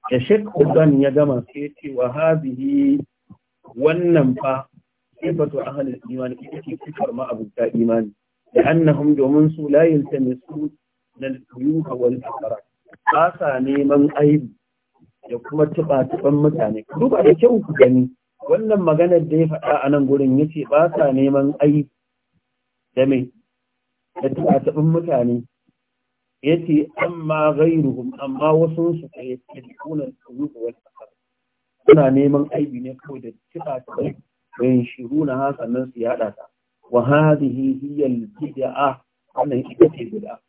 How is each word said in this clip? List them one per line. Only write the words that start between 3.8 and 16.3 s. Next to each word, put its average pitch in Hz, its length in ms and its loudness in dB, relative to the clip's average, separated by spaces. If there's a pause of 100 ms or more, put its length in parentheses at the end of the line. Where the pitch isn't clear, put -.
fa, 135 320 -4 (540)
"sifatu 151 420 -4
ahlil 135 320 -8 (140)
imani", 127 260 -8
ita 139 260 -16
ce 156 220 -12
sifar 160 280 -8
ma'abuta 113 600 -6
imani. 113 400 0 (420)
لأنهم، 151 640 2
domin 147 400 4
su, 151 120 -8
لا 143 140 4
يلتمسون 147 880 -2 (520)
العيوب 135 680 -4
والآثار. 123 600 -4 (600)
Ba 165 260 2
sa 143 200 -2
neman 143 560 2
aibi 147 400 2 (760)
da 120 100 -8
kuma 151 280 -2
tuba-tuban 147 720 -2